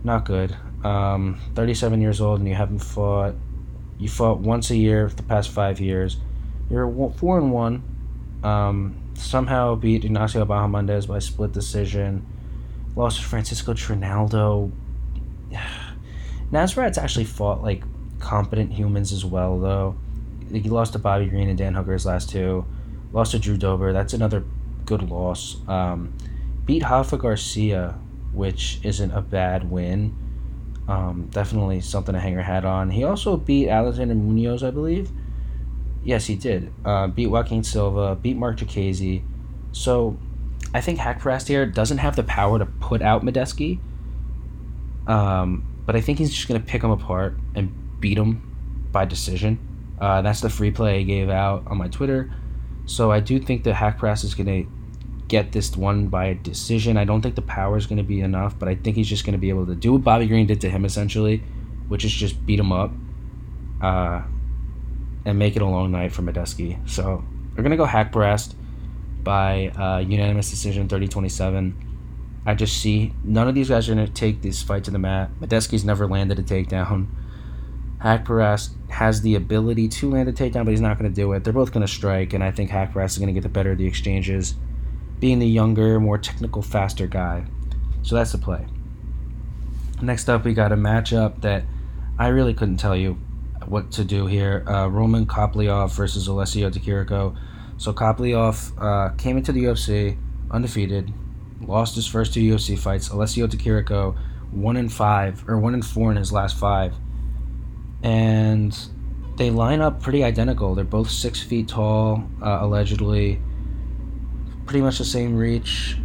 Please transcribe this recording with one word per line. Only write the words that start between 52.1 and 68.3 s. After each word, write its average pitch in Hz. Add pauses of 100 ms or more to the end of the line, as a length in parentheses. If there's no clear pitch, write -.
So 113
I 104
do 127
think 123
that 110
Haqparast 107
is 98
gonna 95 (640)
get 107
this 104
one 98
by 92
a 95
decision. 110
I 101
don't 107
think 120
the 104
power 101
is 104
gonna 104
be 98
enough, 95
but 92
I 92
think 107
he's 107
just 104
gonna 98
be 95
able 92
to 90
do 117
what 131
Bobby 117
Green 110
did 107
to 95
him, 95
essentially, 107 (440)
which 101
is 107
just -
beat 104
him 95
up, 90 (880)
uh, 90 (1000)
and 101
make 104
it 107
a 101
long 92
night 90
for 92
Medeski. 87 (120)
So 95 (320)
we're 113
gonna 147
go 160
Haqparast 110 (680)